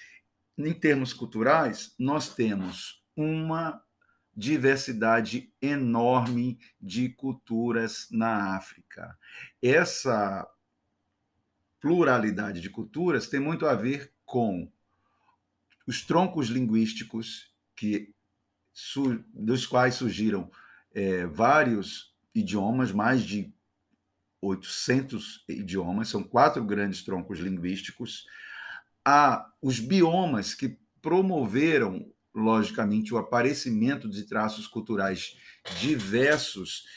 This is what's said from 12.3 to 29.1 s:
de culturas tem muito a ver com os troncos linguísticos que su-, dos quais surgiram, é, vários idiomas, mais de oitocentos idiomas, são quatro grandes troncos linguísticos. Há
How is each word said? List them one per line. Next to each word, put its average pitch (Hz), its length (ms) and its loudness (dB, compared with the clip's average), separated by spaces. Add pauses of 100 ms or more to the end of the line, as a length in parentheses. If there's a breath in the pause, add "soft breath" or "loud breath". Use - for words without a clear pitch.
de 90 80 -10
culturas 143 600 -2
tem 139 100 -2
muito 160 260 -2
a 139 120 2
ver 131 360 -4 (120)
com 101 440 -2 (1200)
os - 180 -6
troncos 160 440 2
linguísticos 113 1080 -2 (220)
que 104 360 -4 (600)
su-, 131 600 -4
dos 127 360 -2
quais 127 260 4
surgiram, 101 560 -2 (420 loud breath)
é, 95 340 -2
vários 113 840 2 (220)
idiomas, 104 560 0
mais 110 320 2
de 95 320 -6 (880)
oitocentos 117 1040 -2
idiomas, 95 600 -4
são 98 160 -4
quatro 135 400 2
grandes 101 400 -4
troncos 90 340 -6
linguísticos. 92 880 -8 (800 loud breath)
Há 139 440 6 (140)